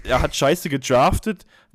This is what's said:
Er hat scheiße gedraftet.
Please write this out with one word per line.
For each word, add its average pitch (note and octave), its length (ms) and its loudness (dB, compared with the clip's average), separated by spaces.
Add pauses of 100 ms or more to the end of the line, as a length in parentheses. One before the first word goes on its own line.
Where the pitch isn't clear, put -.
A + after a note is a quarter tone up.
Er A#2+ 180 0
hat D3+ 140 -2
scheiße D#3+ 340 0
gedraftet. C#3 760 0 (280)